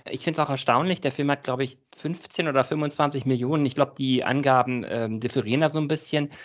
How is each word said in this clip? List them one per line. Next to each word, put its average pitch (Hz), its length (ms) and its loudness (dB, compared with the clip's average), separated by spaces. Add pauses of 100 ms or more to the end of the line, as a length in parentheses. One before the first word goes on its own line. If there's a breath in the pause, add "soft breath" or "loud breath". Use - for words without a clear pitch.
(100)
Ich - 120 -6
find's 160 180 0
auch 147 100 2
erstaunlich, 143 500 2
der 135 120 0
Film 143 180 0
hat, 143 140 0
glaub 131 160 -2
ich, 131 180 -4 (160)
fünfzehn 165 540 -6
oder 135 160 4
fünfundzwanzig 147 600 -2
Millionen, 131 380 0
ich 127 120 -2
glaub, 139 180 2
die 131 300 0
Angaben, 127 640 2
ähm, 110 320 -4
differieren 120 400 -2
da 156 100 4
so 156 80 -4
ein 156 80 0
bisschen, 147 440 -2 (140 loud breath)